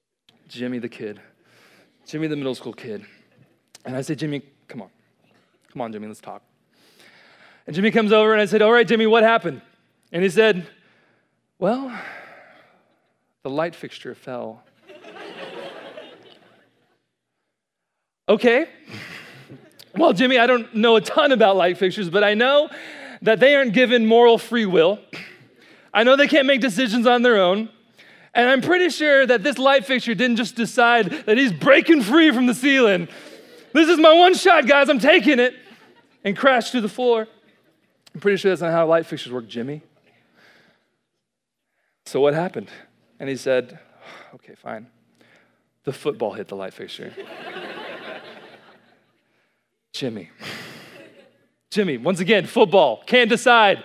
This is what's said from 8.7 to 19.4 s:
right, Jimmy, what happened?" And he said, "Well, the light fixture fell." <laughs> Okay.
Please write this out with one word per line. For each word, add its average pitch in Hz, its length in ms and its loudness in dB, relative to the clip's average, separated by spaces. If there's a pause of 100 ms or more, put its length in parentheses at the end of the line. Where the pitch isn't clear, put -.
right, 233 160 4
Jimmy, 226 180 0
what 220 180 4
happened?" 196 380 0 (520)
And 170 100 -4
he 196 60 0
said, 185 380 0 (920)
"Well, 240 380 -6 (1500)
the 143 60 -12
light 160 260 -6
fixture - 400 -18
fell." 117 480 -14 (240)
<laughs> - 160 -20 (3250)
Okay. 240 340 2 (1300)